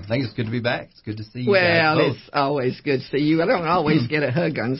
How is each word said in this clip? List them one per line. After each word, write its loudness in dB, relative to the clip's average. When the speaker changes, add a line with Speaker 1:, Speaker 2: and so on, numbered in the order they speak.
Speaker 1:
I -16
think -2
it's -10
good -4
to -8
be -4
back. -4
It's -20
good -10
to -12
see -12
you 0
Speaker 2:
Well, 4
Speaker 1:
guys 4
both. -2
Speaker 2:
it's -20
always 0
good 0
to -14
see -2
you. 2
I 0
don't 0
always 2
Speaker 1:
<clears throat> -10
Speaker 2:
get 0
a -2
hug 0
on -2